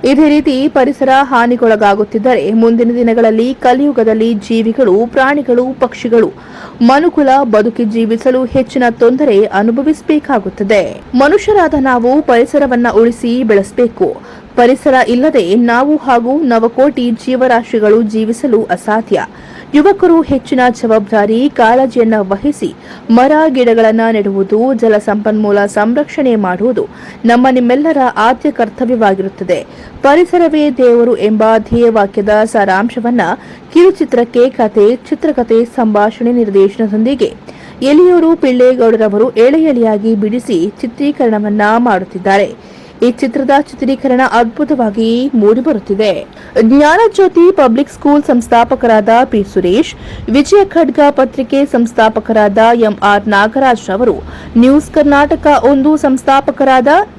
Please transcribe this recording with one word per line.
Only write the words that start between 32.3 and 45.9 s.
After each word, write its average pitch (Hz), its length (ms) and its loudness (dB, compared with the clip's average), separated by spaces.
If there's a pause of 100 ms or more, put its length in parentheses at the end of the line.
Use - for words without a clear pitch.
ಸಾರಾಂಶವನ್ನ 220 760 -2 (520)
ಕಿರುಚಿತ್ರಕ್ಕೆ 262 760 2
ಕಥೆ, 214 460 0
ಚಿತ್ರಕಥೆ, 247 720 -2
ಸಂಭಾಷಣೆ, 220 640 -2
ನಿರ್ದೇಶನದೊಂದಿಗೆ 214 1040 0 (480)
ಎಲಿಯೂರು 330 540 4
ಪಿಳ್ಳೇಗೌಡರವರು 233 960 2
ಎಳೆ 277 340 2
ಎಳೆಯಾಗಿ 226 520 0
ಬಿಡಿಸಿ 208 640 -4
ಚಿತ್ರೀಕರಣವನ್ನ 226 800 -2 (160)
ಮಾಡುತ್ತಿದ್ದಾರೆ. 196 1000 -2 (300)
ಈ 247 40 2
ಚಿತ್ರದ 254 380 -4 (120)
ಚಿತ್ರೀಕರಣ 262 600 -2 (100)
ಅದ್ಭುತವಾಗಿ 233 1040 -2
ಮೂಡಿಬರುತ್ತಿದೆ. 214 920 -2 (360)